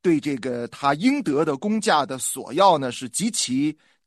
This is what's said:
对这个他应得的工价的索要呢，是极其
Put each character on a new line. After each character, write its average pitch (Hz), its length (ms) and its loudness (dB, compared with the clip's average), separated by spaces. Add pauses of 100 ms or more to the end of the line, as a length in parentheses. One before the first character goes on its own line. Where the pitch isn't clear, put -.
对 165 180 4
这 143 180 -4
个 120 320 -6
他 143 260 0
应 262 260 2
得 156 240 0
的 147 100 0
工 214 240 -2
价 165 260 2
的 131 120 -8
索 - 360 -8
要 175 260 6
呢， 127 120 -4
是 123 160 -10
极 196 220 -4
其 147 480 -2 (300)